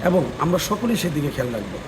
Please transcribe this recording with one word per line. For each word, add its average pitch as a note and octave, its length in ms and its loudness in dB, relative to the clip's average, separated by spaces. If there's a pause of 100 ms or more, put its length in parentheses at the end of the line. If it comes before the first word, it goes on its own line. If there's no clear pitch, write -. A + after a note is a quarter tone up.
এবং F3 200 4 (140)
আমরা E3+ 200 2
সকলেই A#3 380 0
সেদিকে D3 340 0
খেয়াল B2 240 -2
রাখব। G2+ 340 -6